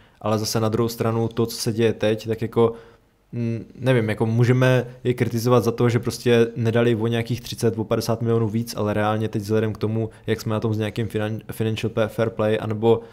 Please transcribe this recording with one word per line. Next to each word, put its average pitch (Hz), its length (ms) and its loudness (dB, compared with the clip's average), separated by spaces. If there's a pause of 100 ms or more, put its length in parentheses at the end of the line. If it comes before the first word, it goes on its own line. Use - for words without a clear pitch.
(220)
ale 107 180 0
zase 110 200 -2
na 113 100 2
druhou 117 200 0
stranu 113 380 -2
to, 113 180 -2
co - 120 -6
se 117 160 -2
děje 110 200 2
teď, 110 340 -2
tak 110 140 -4
jako, 113 320 2 (580)
mm, 117 340 -4 (140)
nevím, 117 300 2
jako 110 160 -2
můžeme 123 640 4 (160)
je 123 100 2
kritizovat 117 500 2
za 117 80 2
to, 120 180 2
že 120 100 2
prostě 117 560 2
nedali 120 400 2
o 107 120 0
nějakých 117 340 -2
třicet, 107 380 -2
o 110 40 -2
padesát 113 380 -2
milionů 117 260 2
víc, 113 300 -4
ale 104 160 -2
reálně 107 360 0
teď 107 120 -4
vzhledem 110 320 0
k - 40 -10
tomu, 110 320 -2 (180)
jak 110 140 -2
jsme 110 120 -4
na 107 60 -2
tom 110 140 0
s 104 40 -2
nějakým 107 300 -4
finan-, 107 340 -4 (100)
financial 110 380 -2
pa-, 110 180 0
fair 113 220 -2
play 107 320 0
anebo, 107 400 2 (120)